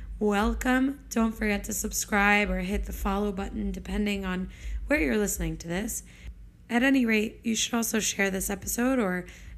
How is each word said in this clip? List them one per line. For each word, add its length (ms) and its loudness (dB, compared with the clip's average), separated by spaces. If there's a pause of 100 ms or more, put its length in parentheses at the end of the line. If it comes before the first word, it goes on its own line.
(180)
welcome. 880 2
Don't 240 2
forget 320 -2
to 80 -6
subscribe 800 2
or 80 0
hit 260 -2
the 80 -6
follow 400 0
button, 400 -4
depending 540 -2
on 240 -4 (380)
where 120 2
you're 160 2
listening 400 0
to 120 -10
this. 340 -4 (680)
At 140 2
any 240 4
rate, 380 0
you 120 0
should 160 0
also 260 0
share 320 0
this 200 -2
episode 480 0
or 260 0 (340)